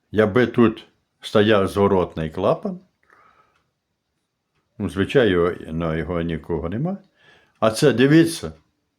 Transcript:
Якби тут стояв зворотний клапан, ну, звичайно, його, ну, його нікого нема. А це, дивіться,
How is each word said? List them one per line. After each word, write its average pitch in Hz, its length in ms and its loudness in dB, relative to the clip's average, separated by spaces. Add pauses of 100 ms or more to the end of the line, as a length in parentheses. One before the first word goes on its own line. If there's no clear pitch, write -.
(100)
Якби 104 360 2
тут 113 400 2 (340)
стояв 104 480 2
зворотний 92 600 -2
клапан, 156 500 -4 (2000)
ну, 98 100 -6
звичайно, 98 420 0
його, 87 220 0 (200)
ну, 80 260 -4
його 85 240 -6
нікого 82 460 -6
нема. 156 280 -6 (640)
А 110 100 2
це, 127 220 2
дивіться, 139 600 2 (460)